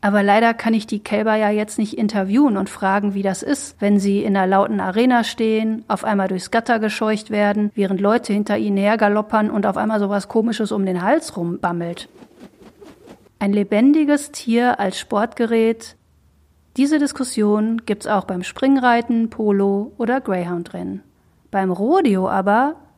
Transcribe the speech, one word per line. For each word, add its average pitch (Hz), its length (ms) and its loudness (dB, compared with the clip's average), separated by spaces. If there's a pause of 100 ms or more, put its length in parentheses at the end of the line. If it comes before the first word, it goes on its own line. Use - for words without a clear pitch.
Aber 202 200 2
leider 220 320 4
kann 226 220 0
ich 214 100 -2
die 208 140 -6
Kälber 214 360 0
ja 214 140 2
jetzt 214 300 -2
nicht 214 180 -2
interviewen 208 600 2
und 196 120 -4
fragen, 202 460 -2
wie 196 80 -4
das 190 180 -2
ist, - 380 -4
wenn 202 200 4
sie 196 240 0
in 196 140 0
einer 190 80 2
lauten 196 340 2
Arena 226 440 2
stehen, 220 640 -2
auf 202 160 -2
einmal 202 240 0
durchs 185 240 -6
Gatter 233 260 0
gescheucht 214 540 -2
werden, 208 420 0
während 196 260 0
Leute 220 340 0
hinter 208 240 0
ihnen 208 200 0
hergaloppern 214 720 2
und 202 160 0
auf 196 120 0
einmal 214 220 -2
sowas 202 280 -2
Komisches 220 440 -2
um 196 140 -2
den 185 160 -2
Hals 277 340 0
rumbammelt. 170 760 -6 (1300)
Ein 202 140 0
lebendiges 277 760 2
Tier 240 480 0
als 196 200 -4
Sportgerät, 226 960 -2 (840)
diese 285 220 2
Diskussion 226 880 0
gibt's 208 180 -4
auch 196 200 0
beim 180 180 -6
Springreiten, 240 880 2
Polo 202 680 0
oder 247 240 -2
Greyhound-Rennen. 180 800 -6 (480)
Beim 190 220 -2
Rodeo 208 580 2
aber 214 460 2 (220)